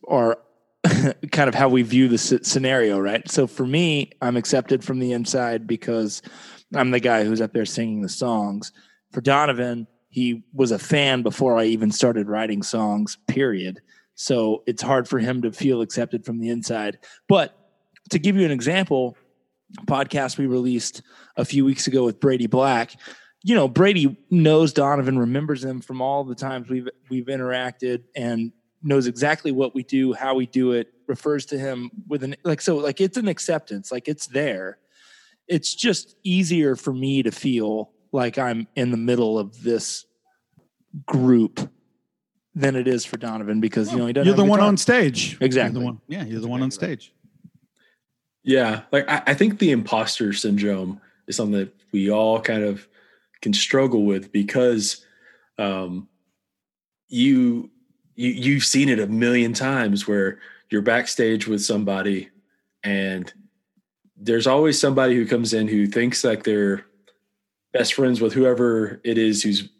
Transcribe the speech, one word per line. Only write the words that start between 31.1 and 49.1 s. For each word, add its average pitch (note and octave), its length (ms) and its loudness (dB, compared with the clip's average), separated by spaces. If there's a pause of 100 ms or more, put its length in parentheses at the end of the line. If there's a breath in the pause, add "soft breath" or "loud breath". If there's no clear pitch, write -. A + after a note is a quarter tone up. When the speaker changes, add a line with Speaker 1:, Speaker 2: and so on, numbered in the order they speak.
Speaker 1:
to C#3+ 120 -8
him B2+ 320 -8 (160)
with D3 160 -6
an, C3+ 200 -8
like, D#3 180 -2
so, E3 160 0
like, C#3+ 240 -4
it's F#3+ 160 0
an A3 100 -2
acceptance, D3+ 640 -6
like, B2 160 -8
it's D3+ 200 -8
there. A2+ 500 -4 (720 soft breath)
It's E3 280 -4
just - 480 -4
easier E3+ 540 2
for - 160 -6
me C3+ 300 0
to A2+ 80 0
feel A2 600 -2 (220)
like B2+ 240 -2
I'm A#2 280 -2 (120)
in B2 140 0
the A#2 60 0
middle A#2 400 2
of G#2+ 240 -6
this A#2 440 -4 (1000)
group B2+ 540 2 (960)
than C#3 220 0
it B2 100 0
is B2 180 0
for - 120 -10
Donovan A2 420 -4
because, A2 320 0
you B2 60 -2
know, A#2+ 80 0
he A#2+ 80 -4
doesn't C#3 140 2
Speaker 2:
You're G3 80 6
Speaker 1:
have G3 100 4
Speaker 2:
the G3 40 6
one G#3 100 4
Speaker 1:
guitar. G3+ 100 6
Speaker 2:
on G3 80 4
stage. F#3+ 540 2
You're - 80 -16
the C3 60 2
Speaker 1:
Exactly. B2 380 0
Speaker 2:
one, A#2 240 -6
yeah, E3 160 -8
you're A2+ 160 -8
the A2+ 80 -8
one B2 140 -4
on C3 60 -2
Speaker 1:
Exactly. C#3+ 280 -6
Speaker 2:
stage. - 180 -20 (1300)
Speaker 3:
Yeah, A#2+ 380 2 (100)
like, C#3 180 2
I, D3+ 180 0